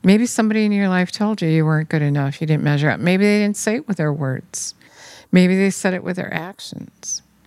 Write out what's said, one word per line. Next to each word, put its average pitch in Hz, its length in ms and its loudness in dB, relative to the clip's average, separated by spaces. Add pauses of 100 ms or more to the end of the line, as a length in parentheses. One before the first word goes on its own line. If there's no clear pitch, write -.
Maybe 214 220 6
somebody 220 400 0
in 208 60 2
your 202 180 0
life 180 220 0
told 208 300 -2
you 165 60 0
you 160 160 2
weren't 156 260 0
good 156 120 0
enough, 143 400 -2
you 156 60 -4
didn't 156 160 0
measure 147 260 2
up. 110 100 -2
Maybe 185 240 2
they 208 160 4
didn't 208 160 0
say 214 200 -2
it 294 120 -8
with 202 100 -4
their 151 140 0
words. - 640 -6 (580)
Maybe 180 240 6
they 196 140 2
said 185 240 -2
it 185 100 -6
with 180 120 -6
their - 180 -8
actions. - 880 -12 (260)